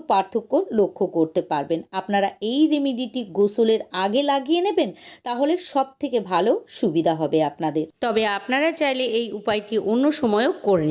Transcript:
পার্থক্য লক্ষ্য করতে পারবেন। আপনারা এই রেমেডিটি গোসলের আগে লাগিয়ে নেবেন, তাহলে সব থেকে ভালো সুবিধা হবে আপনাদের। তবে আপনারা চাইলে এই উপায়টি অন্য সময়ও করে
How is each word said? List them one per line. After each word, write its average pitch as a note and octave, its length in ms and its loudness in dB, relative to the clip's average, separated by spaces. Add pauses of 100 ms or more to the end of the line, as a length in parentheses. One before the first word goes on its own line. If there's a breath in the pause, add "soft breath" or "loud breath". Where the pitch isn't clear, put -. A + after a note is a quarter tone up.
পার্থক্য G#3 420 0 (280)
লক্ষ্য G3 260 0 (120)
করতে D#3+ 240 0 (100)
পারবেন। D#3 280 -2 (200)
আপনারা G3 300 0 (220)
এই C#4 100 2 (100)
রেমেডিটি B3+ 500 -2 (160)
গোসলের G#3+ 440 2 (220)
আগে G#3 180 0 (100)
লাগিয়ে C#4 360 0
নেবেন, E4 220 0 (380 loud breath)
তাহলে C4+ 260 0 (180)
সব C4+ 160 0 (140)
থেকে B3 160 -2 (140)
ভালো F#3 200 2 (280)
সুবিধা E3 420 2
হবে D#3+ 180 2 (100)
আপনাদের। D#3 360 -4 (180)
তবে A3 200 0 (140)
আপনারা C#4 320 0 (100)
চাইলে C4 260 0 (140)
এই A#3 80 -2 (120)
উপায়টি G#3+ 360 -2 (160)
অন্য B3 140 4 (160)
সময়ও A#3 300 2 (160)
করে F3 240 4